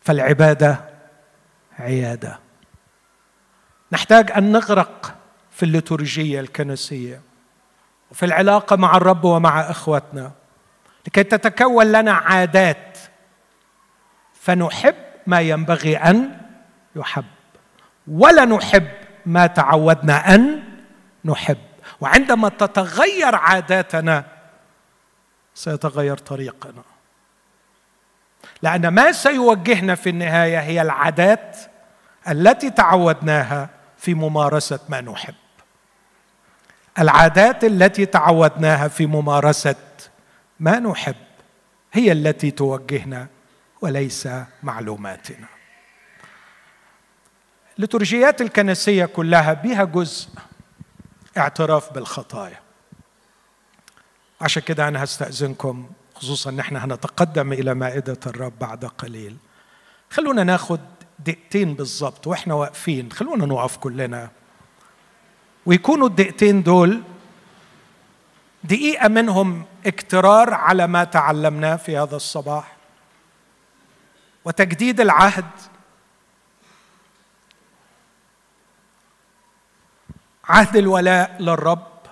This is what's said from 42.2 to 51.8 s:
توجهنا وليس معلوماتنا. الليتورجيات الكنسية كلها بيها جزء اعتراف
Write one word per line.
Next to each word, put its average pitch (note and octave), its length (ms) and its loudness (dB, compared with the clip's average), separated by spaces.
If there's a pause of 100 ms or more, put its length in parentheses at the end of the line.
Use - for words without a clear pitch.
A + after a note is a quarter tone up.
توجهنا C3+ 760 -6 (540)
وليس C#3 480 -6 (340)
معلوماتنا. G#2+ 840 -14 (2250)
الليتورجيات A#3 640 0
الكنسية G3 640 0
كلها E3 480 0
بيها G3 320 -2
جزء E3+ 440 -6 (1120)
اعتراف D3+ 540 -2